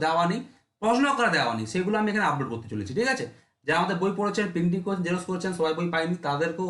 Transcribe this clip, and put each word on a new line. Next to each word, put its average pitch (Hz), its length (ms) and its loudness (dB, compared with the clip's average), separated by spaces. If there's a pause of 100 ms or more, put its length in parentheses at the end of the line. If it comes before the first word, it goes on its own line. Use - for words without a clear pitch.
দেওয়া 165 260 4
নেই, 226 80 -2 (420)
প্রশ্ন 233 300 4
আকারে 233 260 2
দেওয়া 120 200 2
নেই, 110 160 -2
সেগুলো 185 280 0
আমি 214 100 2
এখানে 202 200 2
আপলোড 135 220 -2
করতে 113 200 -8
চলেছি, 104 240 -4
ঠিক 247 160 2
আছে? 135 120 -4 (400)
যারা 156 140 2
আমাদের 180 220 0
বই 196 180 2
পড়েছেন, 208 340 0
প্রিন্টিং 175 320 2
করেছেন, 190 200 -2
জেরক্স 180 240 -2
করেছেন, 175 300 -2
সবাই 160 180 2
বই 175 160 0
পায়নি, 165 220 0 (120)
তাদেরকেও 165 420 -2